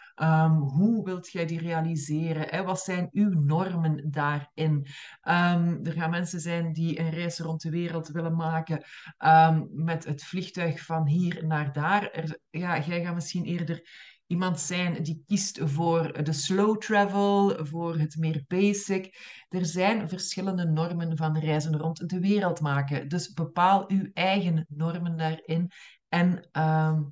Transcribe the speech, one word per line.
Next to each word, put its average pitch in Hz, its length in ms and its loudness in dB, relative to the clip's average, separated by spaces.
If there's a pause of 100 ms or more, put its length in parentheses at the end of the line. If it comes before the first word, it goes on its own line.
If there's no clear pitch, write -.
(140)
Ehm, 160 380 4
hoe 165 520 2
wilt 180 260 -6
jij 170 160 -2
die 165 140 -4
realiseren? 160 880 -2
Hè? 185 160 -2
Wat 185 160 -2
zijn 180 320 -4
uw 196 280 2
normen 156 680 2
daarin? 147 760 0 (340)
Ehm, 175 600 2
er 165 100 -4
gaan 160 180 -2
mensen 170 300 -2
zijn 170 320 -2
die 165 260 -2
een 165 120 -2
reis 170 280 -4
rond 160 240 -6
de 165 80 -4
wereld 165 380 -4
willen 165 280 -2
maken, 160 480 -2 (340)
ehm, 160 520 8
met 160 340 -2
het 147 200 -6
vliegtuig 170 600 -4
van 160 220 0
hier 170 400 0
naar 151 260 -2
daar. 185 380 0
Er, 156 280 -6 (120)
ja, 170 300 -2
jij 170 240 -2
gaat 175 100 -4
misschien 175 300 -4
eerder 170 380 -4 (440)
iemand 175 340 -2
zijn 175 420 -2
die 160 240 -6
kiest - 360 -2
voor 160 600 0
de 160 80 0
slow 202 460 2
travel, 202 880 2
voor 165 320 -4
het 151 180 0
meer 160 320 -2
basic. 196 720 0 (300)
Er 180 180 -2
zijn 185 420 0
verschillende 185 560 -4
normen 165 520 0
van 156 220 0
reizen 151 380 0
rond 160 320 -4
de 185 120 -2
wereld 196 400 2
maken. 139 480 -2
Dus 170 240 -4
bepaal 185 560 2
uw 190 240 0
eigen 175 560 0
normen 165 480 -4
daarin. 160 540 -2 (380)
En, 175 440 2
ehm, 156 600 2